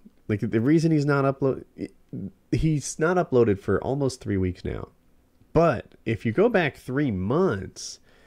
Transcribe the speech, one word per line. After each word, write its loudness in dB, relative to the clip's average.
Like, -2
the 0
reason 2
he's 2
not 2
upload, -2
he's -2
not 2
uploaded 4
for -2
almost -4
three -2
weeks -4
now. -8
But 0
if -4
you 0
go 4
back 0
three -4
months, -4